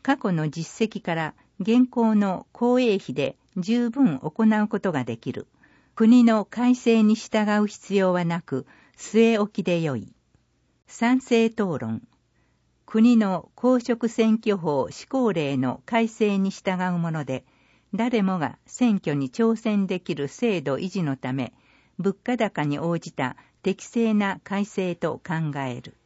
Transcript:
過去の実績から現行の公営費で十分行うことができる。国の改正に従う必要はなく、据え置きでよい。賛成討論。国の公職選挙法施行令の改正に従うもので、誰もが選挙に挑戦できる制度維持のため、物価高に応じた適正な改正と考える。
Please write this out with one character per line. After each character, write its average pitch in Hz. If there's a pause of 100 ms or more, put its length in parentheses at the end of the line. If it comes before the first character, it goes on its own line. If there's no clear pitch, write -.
過 269
去 202
の 156
実 165
績 208
か 170
ら 160 (240)
現 233
行 226
の 196
公 247
営 226
費 190
で 135 (200)
十 233
分 175
行 214
う 208
こ 208
と 190
が 135
で 117
き 127
る。 - (460)
国 233
の 220
改 247
正 226
に 214
従 220 (160)
う 208
必 -
要 185
は 175
な 170
く、 131 (320)
据 226
え 220
置 208
き 190
で 175
よ 143
い。 - (760)
賛 247
成 226
討 196
論。 110 (840)
国 226
の 190
公 254
職 233
選 220
挙 214
法 147
施 -
行 247
令 143
の 127
改 226
正 208
に 190
従 185
う 180
も 165
の 156
で、 131 (480)
誰 226
も 185
が 131
選 233
挙 165
に 139
挑 226
戦 208
で 180
き 175
る 151
制 202
度 135
維 180
持 180
の 139
た 127
め、 131 (460)
物 196
価 247
高 202
に 147
応 170
じ 165
た 127 (260)
適 190
正 226
な 196
改 202
正 180
と -
考 160
え 127
る。 - (100)